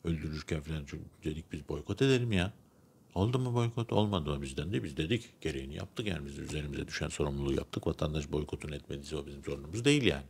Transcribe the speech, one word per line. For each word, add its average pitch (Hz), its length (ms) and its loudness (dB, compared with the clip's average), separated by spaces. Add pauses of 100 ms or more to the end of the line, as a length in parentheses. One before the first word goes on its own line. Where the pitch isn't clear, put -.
öldürürken 78 560 -2
falan 76 240 -4
çok 78 160 -8 (240)
dedik 78 280 -4
biz 76 160 -10
boykot 90 340 0
edelim 123 300 6
ya. 92 200 4 (640)
Oldu 120 240 4
mu 123 160 2
boykot? 117 380 2
Olmadı 101 380 4
mı 69 120 0
bizden 73 300 -4
de? 123 100 0
Biz 76 140 -8
dedik, 85 440 -2
gereğini 69 340 -4
yaptık 98 320 -6
yani. 78 200 -2
Biz 71 120 -10
üzerimize 73 500 -4
düşen 76 200 -4
sorumluluğu 69 460 0
yaptık. - 320 -2
Vatandaş 78 460 0
boykotunu 76 420 -2
etmediyse 73 420 -6
o 71 100 -4
bizim 71 180 -12
sorunumuz 76 400 -6
değil 143 180 8
yani. 73 260 2